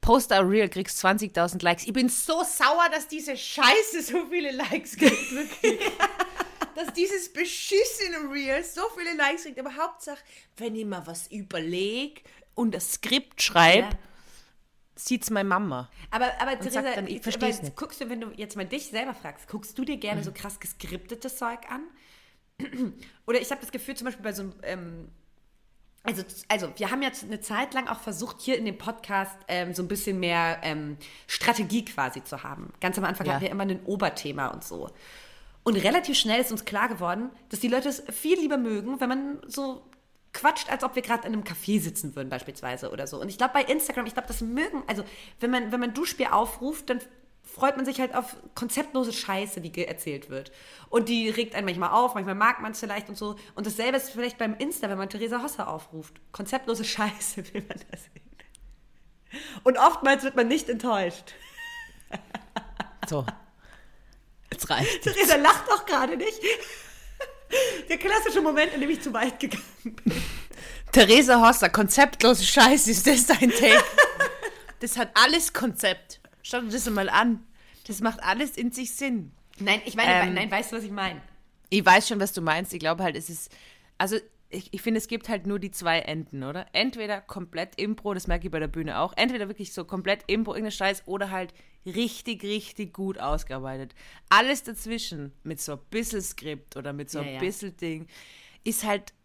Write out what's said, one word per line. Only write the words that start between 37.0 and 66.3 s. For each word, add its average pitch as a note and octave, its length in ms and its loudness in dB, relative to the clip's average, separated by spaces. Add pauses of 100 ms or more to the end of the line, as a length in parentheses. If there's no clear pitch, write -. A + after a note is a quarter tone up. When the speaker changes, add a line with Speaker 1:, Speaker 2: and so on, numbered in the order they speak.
Speaker 2:
dass - 100 -6
die B3 80 0
Leute C4 220 0
es C4+ 200 -8
viel D#4+ 300 0
lieber D4+ 160 0
mögen, A#3 440 -2
wenn B3 100 0
man C#4 360 -4
so C4+ 380 -8 (480)
quatscht, - 380 0
als - 120 -2
ob C4 120 -4
wir B3+ 80 0
gerade A3+ 240 -2
in A3+ 80 -4
einem G#3 80 -4
Café G3+ 360 -2
sitzen D3+ 380 -4
würden C3 140 -6
beispielsweise B2+ 600 -8
oder C#3 160 -8
so. D3 140 -10
Und - 80 -8
ich G3 80 -10
glaub, B3+ 160 2
bei C#4 120 4
Instagram, C4 420 0
ich A3+ 80 -10
glaub, B3 120 -4
das - 140 -6
mögen, C4 460 -2
also G3+ 180 -4 (360)
wenn A#3+ 100 0
man, A#3+ 200 0
wenn B3 100 -2
man A#3+ 120 -2
Duschbier C4+ 420 -2
aufruft, B3 540 0
dann B3 120 -2 (420)
freut C#4 340 0
man C4+ 80 -2
sich C4 160 -4
halt B3+ 140 -2
auf - 220 -4 (180)
konzeptlose B3+ 580 -2
Scheiße, G3+ 480 -6
die E3 120 -10
ge-, E3+ 120 -4
erzählt D3 460 -10
wird. C3+ 220 -12 (360)
Und A#3 220 2
die A3+ 180 2
regt A3 260 -2
einen G3+ 120 -2
manchmal F3+ 240 0
auf, A#3+ 240 4
manchmal F#3+ 200 -4
mag A3 280 2
man's F#3 180 -8
vielleicht G#3 300 -6
und G3+ 80 -12
so. G#3 180 -6 (180)
Und G#3 120 -6
dasselbe A3+ 320 0
ist C4 120 -4
vielleicht A#3+ 280 -6
beim G#3+ 180 -2
Insta, C#4 320 -4
wenn G3 100 -4
man G3 120 -6
Theresa A3+ 320 -4
Hosser - 260 -8
aufruft. D#3 460 -12 (180)
Konzeptlose A3+ 520 -4
<laughs> - 120 -4
Scheiße - 560 -4
will G3+ 160 -6
man - 100 -12 (120)
da - 80 -14
sehen. - 1400 -20 (220)
Und B3+ 120 6
oftmals C4+ 480 6
wird C4 120 0
man A#3 120 4
nicht D4 220 0
enttäuscht. G#3+ 640 -2 (1700)
Speaker 1:
So. C#3+ 160 -2 (1300)
Jetzt - 200 -8
reicht's. D3 340 0
Speaker 2:
Theresa G4 320 4
lacht D#4 340 6
doch - 160 2
gerade D#4+ 300 0
nicht. G4+ 240 -4 (1500)